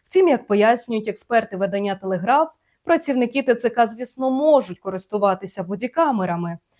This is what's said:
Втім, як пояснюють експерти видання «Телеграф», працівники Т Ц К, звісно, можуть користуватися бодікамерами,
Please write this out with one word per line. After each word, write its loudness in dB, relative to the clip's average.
Втім, 2
як 2
пояснюють 2
експерти -2
видання -2
«Телеграф», 0
працівники 0
Т 2
Ц -2
К, 2
звісно, -6
можуть 2
користуватися -4
бодікамерами, -2